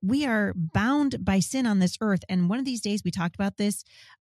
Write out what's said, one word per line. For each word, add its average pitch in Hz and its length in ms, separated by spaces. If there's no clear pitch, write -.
We 269 240
are 214 300
bound 233 680
by 190 160
sin 254 260
on 208 140
this 180 220
earth. 208 260
And 180 220
one 226 100
of 262 60
these 247 160
days, 202 240
we 175 60
talked 175 240
about 196 220
this, 202 280